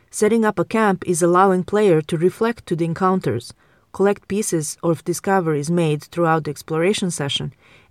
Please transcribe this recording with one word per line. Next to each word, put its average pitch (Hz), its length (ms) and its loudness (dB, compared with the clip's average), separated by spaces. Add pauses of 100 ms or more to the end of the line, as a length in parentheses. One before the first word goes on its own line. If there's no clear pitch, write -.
Setting 220 360 2
up 214 140 0
a 170 60 0
camp 214 400 0
is 170 160 -2
allowing 180 420 4
player 202 380 2
to 165 160 -4
reflect 185 500 -2
to 175 80 -4
the 165 100 -2
encounters, 165 680 -2 (380)
collect 202 360 0
pieces 180 560 -4
of 170 200 0
discoveries 165 680 -2
made 160 320 0
throughout 160 400 0
the 151 80 -8
exploration 175 600 -2
session, 143 420 -6 (380)